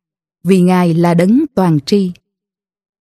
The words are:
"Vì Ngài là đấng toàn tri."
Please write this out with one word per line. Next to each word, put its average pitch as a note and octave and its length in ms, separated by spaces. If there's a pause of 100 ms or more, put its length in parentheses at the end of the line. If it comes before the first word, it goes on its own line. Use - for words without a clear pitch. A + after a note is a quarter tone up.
(440)
"Vì F#3 160
Ngài F3+ 340
là E3+ 200
đấng G3+ 300 (100)
toàn E3+ 260
tri." F#3+ 320 (920)